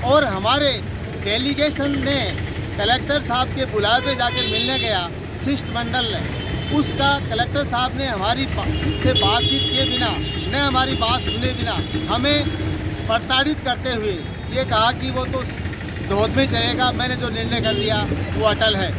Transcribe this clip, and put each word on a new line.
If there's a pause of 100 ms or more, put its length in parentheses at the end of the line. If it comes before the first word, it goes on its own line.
और
हमारे (420)
delegation (140)
ने (400)
collector
साहब
के
बुलावे
पे
जाकर
मिलने
गया (360)
शिष्टमंडल
ने, (260)
उसका (100)
कलेक्टर
साहब
ने
हमारी
बा-,
से
बातचीत (100)
किए
बिना, (360)
न
हमारी
बात
सुने
बिना (400)
हमें (580)
प्रताड़ित
करते
हुए (400)
ये
कहा
कि
वो
तो (680)
धोद
में
चलेगा,
मैंने
जो
निर्णय
कर
लिया
वो
अटल
है।